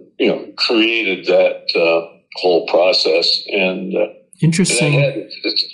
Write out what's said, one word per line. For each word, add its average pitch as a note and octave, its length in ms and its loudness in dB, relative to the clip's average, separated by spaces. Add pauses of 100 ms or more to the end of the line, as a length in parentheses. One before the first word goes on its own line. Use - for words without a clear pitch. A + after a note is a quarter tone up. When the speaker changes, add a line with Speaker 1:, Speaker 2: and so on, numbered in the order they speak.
(180)
Speaker 1:
you - 100 2
know, - 180 -2 (100)
created A2 680 0
that, F#2 500 2
uh, E2 320 0 (280)
whole E2+ 300 0
process. F2 880 2
And, F#2+ 440 -2
uh, G#2+ 100 0 (360)
Speaker 2:
Interesting. E3 520 2
Speaker 1:
and C#3+ 100 2
it C3+ 100 -2
had G#2+ 140 -10 (160)
its - 280 -2